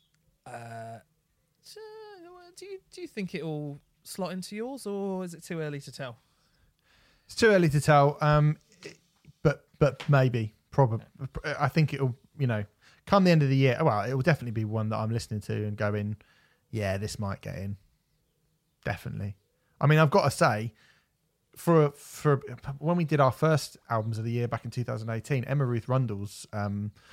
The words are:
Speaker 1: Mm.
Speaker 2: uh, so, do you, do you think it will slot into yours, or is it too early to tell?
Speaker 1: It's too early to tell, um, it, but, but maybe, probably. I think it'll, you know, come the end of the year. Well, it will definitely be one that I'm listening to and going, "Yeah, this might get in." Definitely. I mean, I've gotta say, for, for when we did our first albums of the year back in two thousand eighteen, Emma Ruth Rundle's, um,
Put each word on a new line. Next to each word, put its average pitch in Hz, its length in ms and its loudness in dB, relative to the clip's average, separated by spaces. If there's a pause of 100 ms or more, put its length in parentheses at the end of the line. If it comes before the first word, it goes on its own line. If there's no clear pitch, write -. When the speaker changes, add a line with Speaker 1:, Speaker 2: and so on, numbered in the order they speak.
(460)
Speaker 1:
Mm. 123 60 -16
Speaker 2:
uh, 113 480 -14 (600)
so, - 180 -20 (760)
do 359 100 -18
you, 392 140 -14 (120)
do - 80 -18
you 349 80 -12
think 190 260 -8
it 151 100 -8
will 147 360 -8 (240)
slot 180 280 -8
into 185 240 -10
yours, 240 300 -10
or 196 380 -6
is 175 100 -10
it 160 80 -18
too 165 180 -8
early 147 200 -6
to 139 120 -16
tell? 123 260 -12 (1080)
Speaker 1:
It's - 100 -20
too 233 120 4
early 185 220 6
to 147 100 2
tell, 147 400 4
um, 151 380 4 (240)
it, - 160 -20 (440)
but, - 240 0 (120)
but - 300 2
maybe, 123 460 2 (160)
probably. 113 360 2 (520)
I 143 100 0
think 147 260 2
it'll, 135 220 -2 (220)
you 139 80 0
know, 107 180 -2 (420)
come 196 180 4
the 180 60 6
end 160 120 6
of 139 60 2
the 135 80 2
year. 135 240 4
Well, 110 220 2
it 120 100 -4
will 131 100 -2
definitely 127 300 2
be 110 120 -2
one 107 260 -2
that 110 80 -2
I'm 110 120 -2
listening 113 320 -4
to - 120 -8
and 104 220 -4
going, 104 400 -2 (540)
"Yeah, 98 280 -2
this 107 200 -8
might 98 220 -6
get 92 160 -10
in." 98 200 -8 (1080)
Definitely. 101 520 -8 (440)
I 135 60 2
mean, 151 120 6
I've 156 120 6
gotta 170 220 4
say, 117 420 0 (840)
for, 160 360 4
for - 500 -2 (360)
when 165 180 0
we 175 80 0
did 147 160 2
our 131 120 6
first - 440 0 (120)
albums 110 300 -2
of 113 60 -6
the 117 80 -4
year 120 160 -2
back 113 160 -6
in 117 80 -8
two 123 120 -4
thousand 110 260 -6
eighteen, 113 340 -4
Emma 139 200 0
Ruth 120 240 -2
Rundle's, 107 640 -2
um, 104 380 -4 (220)